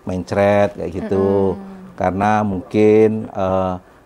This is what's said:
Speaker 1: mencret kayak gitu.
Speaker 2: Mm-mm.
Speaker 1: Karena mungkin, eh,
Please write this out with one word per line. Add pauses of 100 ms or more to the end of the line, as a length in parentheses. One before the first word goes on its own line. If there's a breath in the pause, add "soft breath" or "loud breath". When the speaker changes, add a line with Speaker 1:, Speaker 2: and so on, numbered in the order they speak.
Speaker 1:
mencret
kayak
gitu.
Speaker 2:
Mm-mm.
Speaker 1:
Karena
mungkin,
eh, (320 soft breath)